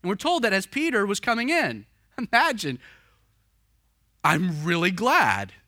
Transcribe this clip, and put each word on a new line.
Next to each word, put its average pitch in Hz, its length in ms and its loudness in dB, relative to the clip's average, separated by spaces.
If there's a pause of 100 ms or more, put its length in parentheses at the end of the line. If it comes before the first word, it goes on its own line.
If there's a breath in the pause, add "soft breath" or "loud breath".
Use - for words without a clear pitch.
And 175 40 -2
we're 202 60 0
told 302 300 0
that 208 80 2
as 190 140 0
Peter 262 380 0
was 202 140 -2
coming 233 300 -2
in, 185 380 -2 (300)
imagine, 226 640 0 (1500 soft breath)
"I'm 160 380 0
really 170 260 2
glad 170 640 2 (160)